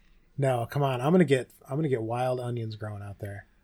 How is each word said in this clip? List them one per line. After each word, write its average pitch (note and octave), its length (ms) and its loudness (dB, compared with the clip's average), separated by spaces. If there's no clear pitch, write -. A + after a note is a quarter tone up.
No, B2+ 320 2
come C#3+ 140 -2
on. C3 180 0
I'm D3 100 2
gonna F3+ 140 8
get, C3 240 2
I'm C3+ 60 -4
gonna D#3 140 0
get A#2 120 0
wild B2 380 -2
onions A#2 380 -6
growing G#2+ 260 -8
out G2+ 160 -12
there. G2+ 260 -10